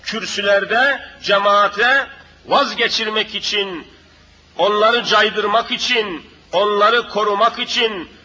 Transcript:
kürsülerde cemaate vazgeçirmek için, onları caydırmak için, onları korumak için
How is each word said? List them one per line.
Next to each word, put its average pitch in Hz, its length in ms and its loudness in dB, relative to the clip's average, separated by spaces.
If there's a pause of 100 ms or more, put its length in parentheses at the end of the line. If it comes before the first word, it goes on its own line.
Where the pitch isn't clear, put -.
kürsülerde 202 1040 -2 (140)
cemaate 202 840 2 (380)
vazgeçirmek 214 880 -2
için, 196 520 -6 (720)
onları 208 460 2
caydırmak 214 680 0
için, 208 580 -4 (220)
onları 208 580 2
korumak 208 500 0
için 220 500 -4 (160)